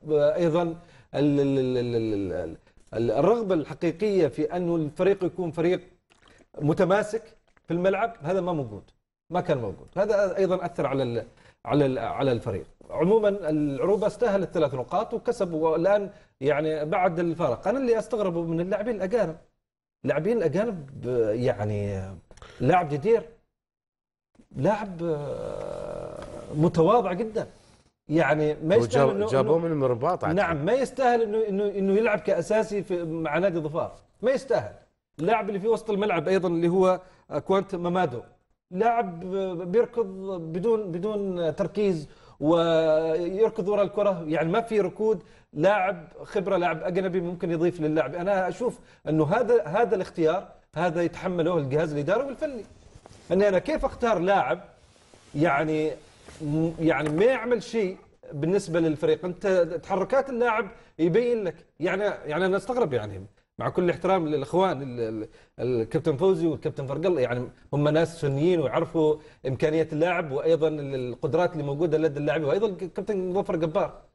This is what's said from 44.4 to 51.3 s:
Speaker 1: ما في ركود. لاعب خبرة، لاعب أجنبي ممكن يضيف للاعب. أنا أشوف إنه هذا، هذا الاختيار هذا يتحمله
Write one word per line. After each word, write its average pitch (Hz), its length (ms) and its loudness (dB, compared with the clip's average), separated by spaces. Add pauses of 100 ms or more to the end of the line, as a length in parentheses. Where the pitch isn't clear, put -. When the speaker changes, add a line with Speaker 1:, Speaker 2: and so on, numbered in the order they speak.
Speaker 1:
ما 226 80 4
في 220 200 0
ركود. 196 420 0 (300)
لاعب 185 520 2 (180)
خبرة، 196 340 0
لاعب 165 260 0
أجنبي 185 380 0
ممكن 175 300 -4
يضيف 170 300 0
للاعب. 151 340 0
أنا 185 340 0
أشوف 226 300 -4 (300)
إنه 156 160 4
هذا، 220 380 4
هذا 202 320 0
الاختيار 180 540 0 (260)
هذا 170 280 0
يتحمله 170 560 0